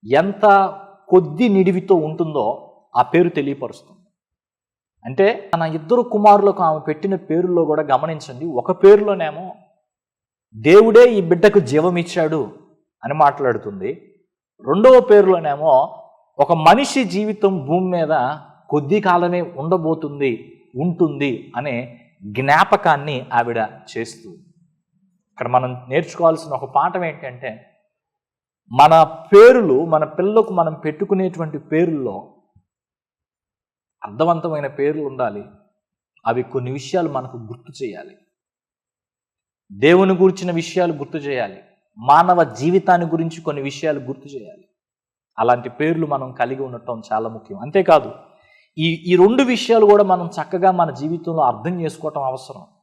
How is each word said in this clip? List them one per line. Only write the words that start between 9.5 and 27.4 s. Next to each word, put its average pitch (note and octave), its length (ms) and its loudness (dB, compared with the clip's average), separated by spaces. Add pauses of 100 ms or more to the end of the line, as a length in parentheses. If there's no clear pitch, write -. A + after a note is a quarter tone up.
దేవుడే A3 600 8
ఈ G3+ 60 0
బిడ్డకు F3+ 380 2
జీవం D#3+ 380 0
ఇచ్చాడు D#3+ 600 -4 (460)
అని C3 100 -6
మాట్లాడుతుంది, B2 1000 -2 (500)
రెండవ A3+ 340 6
పేరులోనేమో D#3+ 960 2 (420)
ఒక C#3+ 140 2
మనిషి A3 520 2
జీవితం G3 640 -4
భూమి F3+ 240 -2
మీద D3+ 480 -4 (300)
కొద్ది D3 320 -2
కాలమే F3 400 0
ఉండబోతుంది, D3+ 1200 -6 (200)
ఉంటుంది D3 760 -4
అనే B2 440 -10 (240)
జ్ఞాపకాన్ని C#3+ 1080 -2
ఆవిడ A#2 360 -2 (300)
చేస్తూ, A2+ 320 -14 (1000)
ఇక్కడ B2 180 -10
మనం B2+ 400 -4
నేర్చుకోవాల్సిన D#3 640 -2
ఒక C3 220 -10
పాఠం F3 300 -2
ఏంటంటే, C3+ 640 -14 (1120)